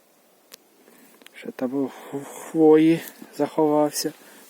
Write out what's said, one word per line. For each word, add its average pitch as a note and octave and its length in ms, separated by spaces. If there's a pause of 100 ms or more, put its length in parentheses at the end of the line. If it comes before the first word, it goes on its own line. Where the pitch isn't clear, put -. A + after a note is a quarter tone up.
(1300)
Ще - 180
там B2+ 220
у C#3 180 (320)
хвої D#3+ 800 (360)
заховався. D3+ 760 (360)